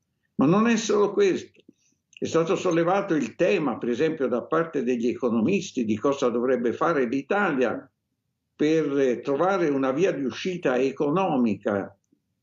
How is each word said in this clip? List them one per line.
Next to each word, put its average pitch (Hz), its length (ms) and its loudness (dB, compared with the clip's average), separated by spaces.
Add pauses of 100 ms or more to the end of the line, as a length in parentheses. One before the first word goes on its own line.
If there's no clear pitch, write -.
(360)
Ma 131 100 2
non 208 220 4
è 233 100 2
solo 202 340 2
questo. - 480 0 (580)
È - 80 -6
stato 165 300 0
sollevato 180 600 0
il 120 200 -2
tema, 160 440 0
per 120 100 -4
esempio, 135 380 0
da 117 160 -2
parte 160 400 -2
degli 120 240 0
economisti 120 800 -2
di 107 120 -2
cosa 135 320 0
dovrebbe 120 420 0
fare 151 360 0
l'Italia 135 840 -2 (680)
per 143 640 2
trovare 170 480 0
una 135 220 0
via 170 200 2
di 143 120 -4
uscita 135 540 -2
economica 127 1200 0 (460)